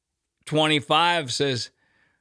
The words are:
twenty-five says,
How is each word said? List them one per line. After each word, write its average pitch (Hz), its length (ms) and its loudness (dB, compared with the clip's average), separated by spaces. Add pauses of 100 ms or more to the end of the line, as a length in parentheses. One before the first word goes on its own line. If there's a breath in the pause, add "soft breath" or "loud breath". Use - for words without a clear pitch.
(440)
twenty-five 156 880 0
says, 135 380 -2 (500)